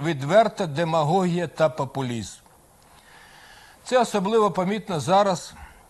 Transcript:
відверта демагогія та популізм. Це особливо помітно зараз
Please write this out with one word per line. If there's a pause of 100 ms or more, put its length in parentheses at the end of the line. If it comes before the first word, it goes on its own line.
відверта
демагогія
та
популізм. (1400)
Це
особливо
помітно
зараз (360)